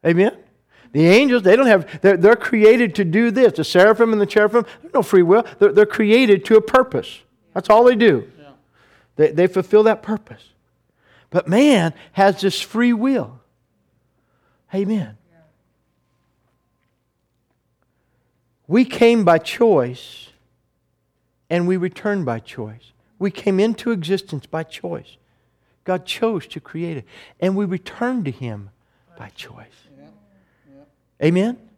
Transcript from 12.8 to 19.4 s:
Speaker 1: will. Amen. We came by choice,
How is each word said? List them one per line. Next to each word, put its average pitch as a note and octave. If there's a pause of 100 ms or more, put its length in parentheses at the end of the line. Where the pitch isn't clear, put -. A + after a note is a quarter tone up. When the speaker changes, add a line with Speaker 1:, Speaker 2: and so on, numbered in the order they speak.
Speaker 1:
will. G#3 (1300)
Amen. F#3+ (3500)
We A3+
came A#3
by E3+
choice, D3 (1200)